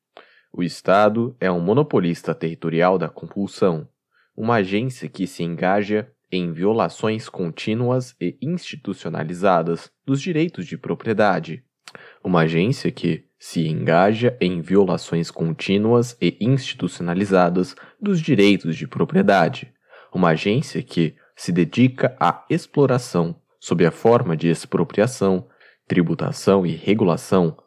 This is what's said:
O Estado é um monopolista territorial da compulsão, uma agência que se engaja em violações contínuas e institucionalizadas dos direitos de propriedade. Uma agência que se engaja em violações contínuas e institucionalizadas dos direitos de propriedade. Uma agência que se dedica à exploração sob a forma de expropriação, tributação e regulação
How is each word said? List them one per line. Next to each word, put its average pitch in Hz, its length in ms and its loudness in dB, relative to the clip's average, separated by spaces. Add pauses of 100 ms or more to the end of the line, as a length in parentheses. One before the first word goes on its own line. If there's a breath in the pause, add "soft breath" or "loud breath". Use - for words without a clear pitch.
(520 soft breath)
O 90 120 -6
Estado 104 760 2
é 92 120 0
um 87 80 -2
monopolista 90 720 0
territorial 82 640 0
da 85 100 -4
compulsão, 87 800 -4 (480)
uma 113 200 -2
agência 107 520 -2
que 92 200 -6
se - 160 -10
engaja 98 680 -2 (220)
em 87 200 -2
violações 107 800 -2
contínuas 120 880 -4
e 87 220 -6
institucionalizadas 87 1500 -4 (120)
dos 139 160 -2
direitos 170 460 -4
de - 100 -12
propriedade. 92 880 -2 (600 loud breath)
Uma 87 180 2
agência 82 500 0
que - 340 -4 (120)
se 82 300 -4
engaja 92 720 2
em 90 180 0
violações 85 680 0
contínuas 104 920 0
e 87 220 0
institucionalizadas 92 1300 0 (260 loud breath)
dos 202 180 0
direitos 101 560 4
de 76 120 -8
propriedade. 92 840 2 (400 soft breath)
Uma 90 180 2
agência 101 520 0
que 82 340 -2 (200 soft breath)
se - 160 -8
dedica 123 680 2
à - 300 0
exploração 123 840 0 (240)
sob 85 260 0
a 82 60 4
forma 117 440 2
de 82 120 -2
expropriação, 95 1000 0 (400 soft breath)
tributação 90 760 2
e 82 60 -2
regulação 90 840 0 (120)